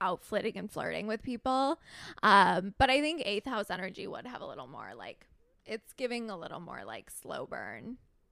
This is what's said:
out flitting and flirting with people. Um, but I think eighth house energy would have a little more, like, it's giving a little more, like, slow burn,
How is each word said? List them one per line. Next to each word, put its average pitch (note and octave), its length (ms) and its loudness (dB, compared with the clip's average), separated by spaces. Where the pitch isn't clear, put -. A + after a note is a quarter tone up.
out F3+ 220 0
flitting G#3+ 340 -2
and F#3+ 140 -8
flirting E3 360 -4
with A3 160 -4
people. C4 560 0
Um, F#3+ 560 8
but C4 100 8
I C4+ 140 6
think D#4 240 0
eighth G#3 200 -2
house A3 240 -4
energy F#3 360 -6
would F#3 200 -10
have B3 140 -12
a - 60 -10
little C3 220 -12
more, A2+ 280 -12
like, G2 300 -16
it's - 260 -10
giving A#3 380 -4
a F#3 80 -8
little - 220 -8
more, B2+ 260 -12
like, A2 240 -12
slow - 340 -8
burn, A2+ 540 -10